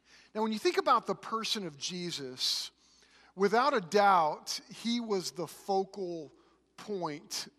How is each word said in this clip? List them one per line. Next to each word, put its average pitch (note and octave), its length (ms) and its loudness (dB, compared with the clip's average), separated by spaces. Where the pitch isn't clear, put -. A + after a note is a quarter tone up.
Now, G#3+ 100 -2
when A3 100 0
you G#3+ 80 -4
think F4+ 180 2
about C#4 300 4
the G3 60 -2
person G#3+ 520 -4
of D3 100 -10
Jesus, C#3+ 920 -4
without A3+ 400 4
a A#3 60 2
doubt, F3+ 800 4
he A#3 280 -4
was G#3 320 -2
the E3+ 160 -6
focal F#3+ 840 -4
point E3+ 720 -8